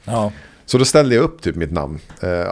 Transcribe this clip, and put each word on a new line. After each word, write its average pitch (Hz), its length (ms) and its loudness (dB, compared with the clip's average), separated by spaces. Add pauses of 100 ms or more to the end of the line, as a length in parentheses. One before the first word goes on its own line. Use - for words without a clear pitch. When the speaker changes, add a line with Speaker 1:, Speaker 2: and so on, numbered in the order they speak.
Speaker 1:
Ja. 107 280 -2 (340)
Speaker 2:
Så 127 120 -2
då 127 60 2
ställde 135 300 4
jag 120 100 4
upp - 180 -6
typ 80 140 -2
mitt 80 160 -4
namn, 76 260 -4 (240)
eh, 90 300 -2